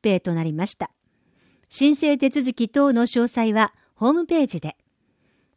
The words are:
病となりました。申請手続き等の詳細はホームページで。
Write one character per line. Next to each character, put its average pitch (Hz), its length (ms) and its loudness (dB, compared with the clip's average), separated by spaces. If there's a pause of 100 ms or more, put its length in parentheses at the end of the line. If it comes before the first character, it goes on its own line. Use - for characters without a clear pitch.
病 190 180 2
と 175 120 -4
な 165 120 -2
り 165 80 -4
ま 170 140 -4
し - 80 -8
た。 - 160 -10 (760)
申 294 260 2
請 285 220 0
手 269 140 0
続 254 240 -2
き 226 140 -2
等 285 260 2
の 233 80 2
詳 240 260 0
細 226 240 0
は 214 220 0 (200)
ホ 233 160 0
ー - 40 2
ム 339 120 0
ペ 330 180 2
ー - 20 -2
ジ 165 140 -8
で。 - 160 -12 (800)